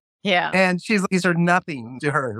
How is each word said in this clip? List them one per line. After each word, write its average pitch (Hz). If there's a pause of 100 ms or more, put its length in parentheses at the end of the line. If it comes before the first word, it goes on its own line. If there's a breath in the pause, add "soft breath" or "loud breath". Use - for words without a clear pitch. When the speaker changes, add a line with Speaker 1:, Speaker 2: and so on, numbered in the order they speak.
(220)
Speaker 1:
Yeah. 175
Speaker 2:
And 180
she's 208
like, 196
"These 185
are 175
nothing 165
to 147
her, 135